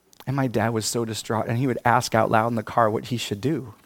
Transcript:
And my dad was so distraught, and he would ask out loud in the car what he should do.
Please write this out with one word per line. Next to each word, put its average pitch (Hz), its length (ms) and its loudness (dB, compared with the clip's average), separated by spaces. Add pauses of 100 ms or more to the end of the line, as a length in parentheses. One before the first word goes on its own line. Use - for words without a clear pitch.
(280)
And 131 80 -2
my 139 100 2
dad 113 240 0
was 113 160 -2
so 117 200 -2
distraught, 110 420 -4
and 117 100 -2
he 131 80 0
would 123 180 -2
ask 120 300 4
out 110 160 4
loud 113 200 4
in 120 60 -2
the 113 60 -2
car 113 260 2
what 117 180 -2
he 123 120 -4
should 104 240 -6
do. 135 320 -4 (120)